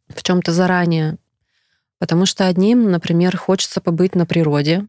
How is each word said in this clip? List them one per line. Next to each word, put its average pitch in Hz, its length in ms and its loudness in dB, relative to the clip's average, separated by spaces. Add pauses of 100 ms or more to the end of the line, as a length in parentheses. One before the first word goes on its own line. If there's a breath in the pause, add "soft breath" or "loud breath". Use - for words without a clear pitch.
в - 140 -16
чём-то 180 300 0
заранее. 170 640 0 (800)
Потому 175 280 0
что 190 200 0
одним, 202 440 2
например, 175 460 0
хочется - 440 -4
побыть 180 340 0
на 170 120 2
природе, 160 600 0